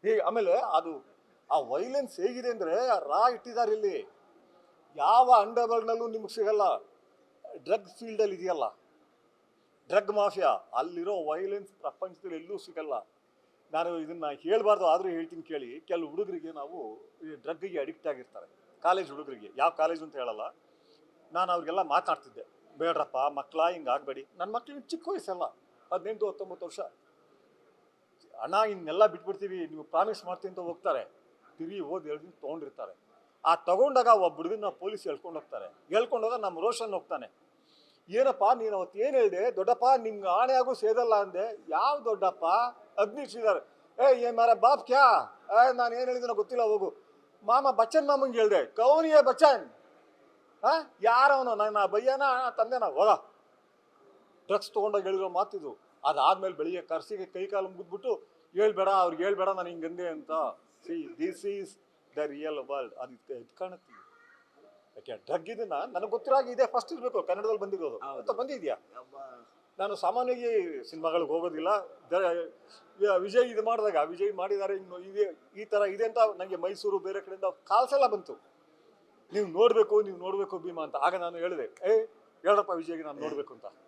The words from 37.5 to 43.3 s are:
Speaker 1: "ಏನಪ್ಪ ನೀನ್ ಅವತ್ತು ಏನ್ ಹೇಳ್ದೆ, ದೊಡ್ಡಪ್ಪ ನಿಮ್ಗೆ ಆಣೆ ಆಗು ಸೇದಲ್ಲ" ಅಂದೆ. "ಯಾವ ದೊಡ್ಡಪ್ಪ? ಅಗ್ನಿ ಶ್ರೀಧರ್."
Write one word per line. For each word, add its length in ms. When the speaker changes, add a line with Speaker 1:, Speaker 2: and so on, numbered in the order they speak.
Speaker 1:
"ಏನಪ್ಪ 360
ನೀನ್ 200
ಅವತ್ತು 240
ಏನ್ 180
ಹೇಳ್ದೆ, 400
ದೊಡ್ಡಪ್ಪ 280
ನಿಮ್ಗೆ 320
ಆಣೆ 240
ಆಗು 220
ಸೇದಲ್ಲ" 400
ಅಂದೆ. 440
"ಯಾವ 360
ದೊಡ್ಡಪ್ಪ? 400
ಅಗ್ನಿ 260
ಶ್ರೀಧರ್." 380